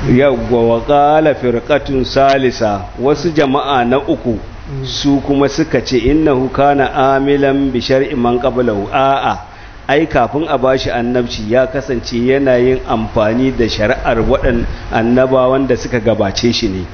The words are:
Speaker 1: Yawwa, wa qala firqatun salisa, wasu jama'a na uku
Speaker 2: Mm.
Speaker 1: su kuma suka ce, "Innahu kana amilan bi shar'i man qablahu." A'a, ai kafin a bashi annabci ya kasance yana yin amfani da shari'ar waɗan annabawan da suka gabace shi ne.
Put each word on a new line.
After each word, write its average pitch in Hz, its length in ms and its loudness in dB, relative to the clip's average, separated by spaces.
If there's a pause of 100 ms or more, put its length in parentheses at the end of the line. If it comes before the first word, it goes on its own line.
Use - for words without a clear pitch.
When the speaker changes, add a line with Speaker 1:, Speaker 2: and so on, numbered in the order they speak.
(140)
Speaker 1:
Yawwa, 123 480 2
wa 117 240 2
qala 147 500 4
firqatun 127 720 -2
salisa, 120 800 0 (160)
wasu 147 320 0
jama'a 139 520 0
na 120 140 2
uku 127 380 -4 (300)
Speaker 2:
Mm. 135 180 -10
Speaker 1:
su 139 400 0
kuma 139 240 2
suka 139 320 -2
ce, 127 160 -4
"Innahu 131 540 2
kana 139 400 2 (240)
amilan 139 560 0
bi 123 100 -2
shar'i 135 340 0
man 120 220 0
qablahu." 120 560 -2
A'a, 135 400 0 (540)
ai 151 180 2
kafin 143 420 0
a 147 100 -2
bashi 131 340 0
annabci 120 580 -2
ya 127 180 4
kasance 131 460 -6
yana 127 460 2
yin 127 280 2
amfani 113 680 0
da 117 100 2
shari'ar 113 540 0
waɗan 120 440 0 (280)
annabawan 127 760 2
da 123 80 2
suka 123 240 -4
gabace 107 540 0
shi 113 160 -2
ne. 92 140 -4 (100)